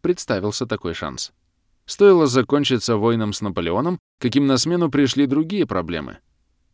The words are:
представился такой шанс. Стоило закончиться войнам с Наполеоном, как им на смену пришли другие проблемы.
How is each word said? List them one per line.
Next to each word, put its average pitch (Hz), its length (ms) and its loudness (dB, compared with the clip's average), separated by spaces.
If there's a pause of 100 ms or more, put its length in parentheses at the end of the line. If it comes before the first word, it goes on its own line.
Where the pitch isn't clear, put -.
представился 113 640 -4
такой 95 280 -6
шанс. 69 380 -10 (600)
Стоило 185 340 6
закончиться 127 720 0
войнам 110 380 0
с - 80 -8
Наполеоном, 101 580 -4 (180)
как 123 200 -2
им 143 100 2
на 135 80 2
смену 165 340 0
пришли 143 360 0
другие 160 420 -2
проблемы. 82 520 -6 (540)